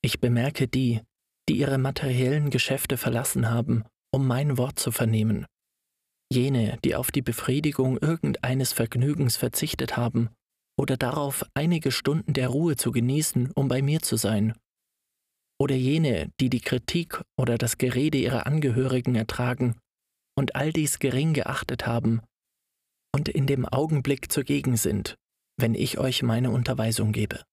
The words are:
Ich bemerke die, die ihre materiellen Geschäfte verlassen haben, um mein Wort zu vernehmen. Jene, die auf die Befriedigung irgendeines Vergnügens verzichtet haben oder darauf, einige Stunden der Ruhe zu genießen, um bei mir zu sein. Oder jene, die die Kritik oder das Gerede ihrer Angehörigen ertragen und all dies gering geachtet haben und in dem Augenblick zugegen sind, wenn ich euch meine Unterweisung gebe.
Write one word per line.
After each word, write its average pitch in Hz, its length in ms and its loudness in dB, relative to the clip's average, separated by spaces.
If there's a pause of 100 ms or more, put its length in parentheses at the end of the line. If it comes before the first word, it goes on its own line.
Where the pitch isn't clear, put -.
Ich - 180 0
bemerke 123 480 2
die, 117 340 2 (460)
die - 100 2
ihre 139 200 2
materiellen 131 720 2
Geschäfte 131 480 0
verlassen 120 520 0
haben, 117 340 0 (300)
um 135 120 2
mein 131 320 2
Wort 127 220 -2
zu 120 120 -2
vernehmen. 113 540 2 (840)
Jene, 123 520 2
die - 120 0
auf - 160 -4
die 143 100 0
Befriedigung 131 760 0
irgendeines 135 760 -2
Vergnügens 127 640 0
verzichtet - 600 -4
haben 117 320 0 (500)
oder 135 180 0
darauf, 139 560 -2
einige 156 380 0
Stunden 147 420 0
der 127 160 0
Ruhe 151 260 2
zu - 160 -2
genießen, 127 600 0
um 139 160 0
bei 127 140 0
mir 151 200 2
zu - 140 -2
sein. 107 420 0 (1000)
Oder 139 160 2
jene, 131 640 2
die 131 100 2
die 123 120 0
Kritik - 600 -4 (160)
oder 123 200 0
das 120 200 -4
Gerede 135 400 2
ihrer 127 300 0
Angehörigen 127 680 0
ertragen 123 640 -2 (580)
und 139 200 0
all 147 180 -2
dies 151 260 -2
gering 143 340 0
geachtet - 520 -4
haben 113 360 0 (920)
und 143 140 0
in 139 160 0
dem 131 200 2
Augenblick 139 680 0
zugegen 135 440 0
sind, 98 400 -2 (420)
wenn 117 180 2
ich - 240 -2
euch 131 240 0
meine 117 280 2
Unterweisung 113 600 0
gebe. 107 420 -4